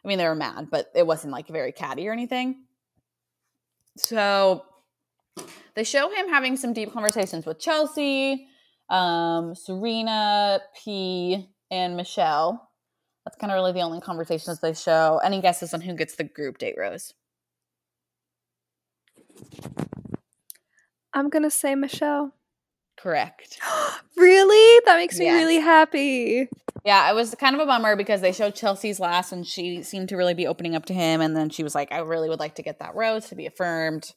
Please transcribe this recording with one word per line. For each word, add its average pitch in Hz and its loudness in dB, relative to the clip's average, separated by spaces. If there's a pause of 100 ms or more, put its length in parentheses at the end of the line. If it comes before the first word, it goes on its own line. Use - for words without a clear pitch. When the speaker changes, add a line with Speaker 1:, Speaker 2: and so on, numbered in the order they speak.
Speaker 1:
I 190 -12
mean, 196 -2
they 175 0
were 160 -2
mad, 151 -8
but - -4
it 170 4
wasn't, 156 -4
like, 151 -12
very 139 -8
catty 143 -10
or 220 -6
anything. 254 -6 (1300)
So 202 0 (1080)
they 220 -6
show 285 0
him 381 -6
having 262 0
some 247 -6
deep 214 -8
conversations 208 -4
with 160 -10
Chelsea, 277 -4 (400)
um, 170 -2
Serena, 208 -2 (140)
P, 185 -6 (200)
and 180 -6
Michelle. 175 -2 (640)
That's - -18
kinda 202 -6
really 185 -2
the 180 -4
only 165 -6
conversations 165 -8
they 160 -4
show. 160 0
Any 190 0
guesses 175 -2
on 165 -6
who 180 -10
gets 160 -8
the - -8
group 147 -10
date - -8
rose? 92 -8 (4000)
Speaker 2:
I'm 277 -2
gonna 302 0
say 277 -2
Michelle. 285 -4 (640)
Speaker 1:
Correct. - -6
Speaker 2:
<gasps> - -6 (140)
Really? 392 10
That 359 8
makes 349 -2
me 349 2
Speaker 1:
Yes. 339 4
Speaker 2:
really 320 4
happy. 277 4 (380)
Speaker 1:
Yeah, 196 6
it 208 2
was 226 -2
kind 269 2
of 294 -2
a 302 0
bummer 220 2
because 202 0
they 180 2
showed 208 -2
Chelsea's 202 -4
last 180 -2
and 180 -10
she 175 -8
seemed 185 -8
to 196 -6
really 180 2
be 170 -2
opening 165 -6
up 160 -6
to 185 -6
him. 160 0
And 156 0
then 156 -2
she 160 -8
was 147 -6
like, 143 -4
"I 147 -6
really 160 -4
would 160 -6
like 151 -8
to 151 -14
get 151 -12
that - -14
rose 220 -4
to 190 -18
be - -14
affirmed." 160 -6